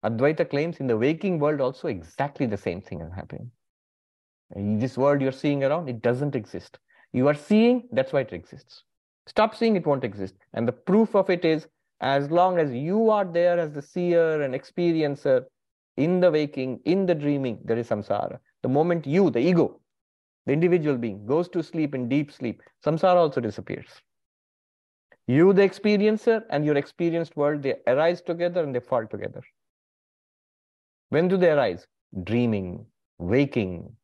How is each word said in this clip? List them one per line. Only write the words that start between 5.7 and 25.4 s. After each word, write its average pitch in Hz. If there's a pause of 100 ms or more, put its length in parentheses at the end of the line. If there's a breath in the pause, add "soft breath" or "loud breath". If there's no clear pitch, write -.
it 117
doesn't 127
exist. - (340 soft breath)
You 127
are 147
seeing, 233
that's 131
why 143
it -
exists. - (420)
Stop 220
seeing, 226
it 165
won't 139
exist. 98 (200)
And 117
the -
proof 214
of 196
it 175
is, 160 (320)
as 143
long 175
as 151
you 185
are 208
there 175
as 160
the 147
seer 170
and 131
experiencer, 143 (520)
in 175
the 180
waking, 143
in 190
the 180
dreaming, 143
there 113
is 117
samsara. - (240)
The 127
moment 156
you, 165
the 117
ego, 170 (680)
the 127
individual 160
being, 104
goes 165
to 175
sleep 151
in 123
deep 143
sleep, 113 (220 soft breath)
samsara 165
also 156
disappears. - (1400)
You, 160